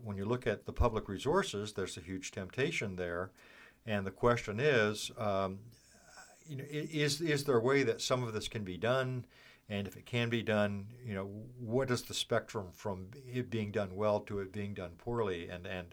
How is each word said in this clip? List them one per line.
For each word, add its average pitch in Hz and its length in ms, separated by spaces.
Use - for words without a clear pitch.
when 101 120
you 98 80
look 123 220
at 104 180
the - 80
public 110 360
resources, 107 640
there's 92 240
a 98 40
huge 90 300
temptation 104 640
there. 87 380
And 104 220
the 95 60
question 120 480
is, 110 580
um, 98 400
you 147 80
know, 135 80
i-, 151 280
is, 151 280
is 147 240
there 135 120
a 113 40
way 135 220
that 113 180
some 127 220
of 113 100
this 107 160
can 110 140
be 92 140
done? 127 500
And 101 200
if - 80
it - 100
can 120 220
be 117 140
done, 101 440
you 110 100
know, 95 140
what 123 320
is 120 120
the - 120
spectrum 110 580
from 92 360
it 123 240
being 104 220
done 98 240
well 104 240
to 104 180
it 95 140
being 101 220
done 90 220
poorly, 98 520
and, 90 180
and, 90 260